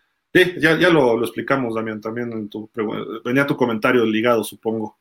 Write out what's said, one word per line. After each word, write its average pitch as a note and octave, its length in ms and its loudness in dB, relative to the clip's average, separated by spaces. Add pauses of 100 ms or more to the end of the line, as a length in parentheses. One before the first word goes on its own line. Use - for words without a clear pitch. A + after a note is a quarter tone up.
(340)
Sí, F3 260 4
ya, D#3 180 4
ya F3 120 4
lo, B2+ 260 4
lo A#2+ 80 0
explicamos, A2+ 520 -2
Damián, A2 260 -6
también A#2 320 -8
en G#2+ 160 -8
tu A2 200 -12
pregu-, A2 540 -8
venía C3+ 220 2
tu C#3+ 100 0
comentario B2 480 2
ligado, A2 400 2
supongo. A2 580 -6